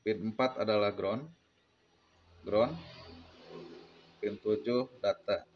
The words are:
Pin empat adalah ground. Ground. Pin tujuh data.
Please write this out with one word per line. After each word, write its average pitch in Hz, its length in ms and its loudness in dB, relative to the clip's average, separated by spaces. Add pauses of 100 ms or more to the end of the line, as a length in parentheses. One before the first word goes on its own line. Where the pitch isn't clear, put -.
Pin 107 320 -2
empat 127 320 0
adalah 107 320 4
ground. 113 320 -2 (1120)
Ground. 110 320 4 (1500)
Pin 104 160 -4
tujuh 117 480 0 (160)
data. 101 400 0 (120)